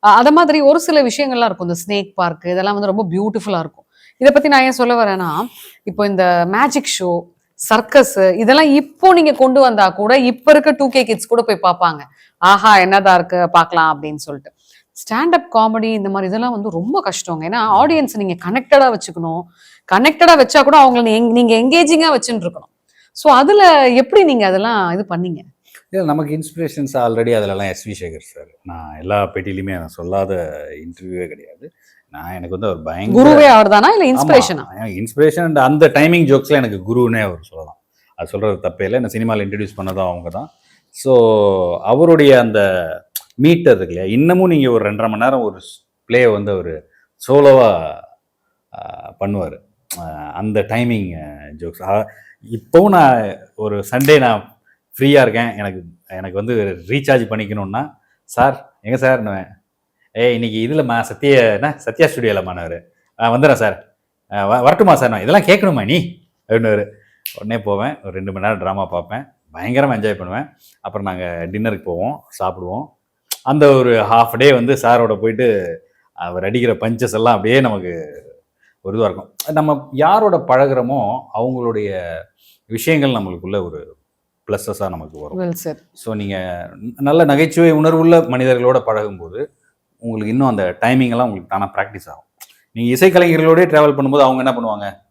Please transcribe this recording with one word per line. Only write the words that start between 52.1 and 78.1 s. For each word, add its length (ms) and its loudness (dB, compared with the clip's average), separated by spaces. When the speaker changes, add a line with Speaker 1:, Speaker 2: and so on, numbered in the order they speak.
Speaker 2:
இப்பவும் 380 2
நான் 480 2
ஒரு 360 -6
சண்டே 280 4
நான் 420 -4
ஃப்ரீயா 220 4
இருக்கேன், 360 -2
எனக்கு, 260 -10
எனக்கு 260 -14
வந்து 540 -4
ரீசார்ஜ் 420 -2
பண்ணிக்கணும்னா, 640 -8
"சார், 580 -4
எங்க 260 -4
சார்ன்னுவேன்." 400 -4
"ஏய், 220 0
இன்னைக்கு 340 -4
இதுலம்மா, 340 -4
சத்யா, 400 0
என்ன, 360 0
சத்யா 300 -2
ஸ்டுடியோலம்மான்னு." 760 -6
"ஆ, 120 0
வந்துடுறேன் 220 4
சார்." 420 -4
"ஆ, 180 -4
வ-, 160 0
வரட்டுமா 280 4
சார்?" 160 0
"நான் 120 -4
இதெல்லாம் 200 2
கேட்கணுமா 440 0
நீ?" 340 -4
அப்படின்னுவாரு. 400 0
உடனே 220 -8
போவேன், 420 -6
ஒரு 80 -14
ரெண்டு 200 -10
மணி 140 -8
நேரம் 140 -2
டிராமா 260 -6
பார்ப்பேன், 400 -10
பயங்கரமா 400 -2
என்ஜாய் 240 -4
பண்ணுவேன். 280 -10
அப்புறம் 260 -10
நாங்க 440 -10
டின்னருக்கு 320 -6
போவோம், 400 -8
சாப்பிடுவோம். 420 -8
அந்த 280 4
ஒரு 300 4
ஹாஃப் 360 2
டே 160 6
வந்து 200 0
சாரோட 460 0
போயிட்டு, 600 -2
அவர் 300 -10
அடிக்கிற 300 -2
பஞ்சஸ் 400 -4
எல்லாம் 220 0
அப்படியே 260 2
நமக்கு 580 -6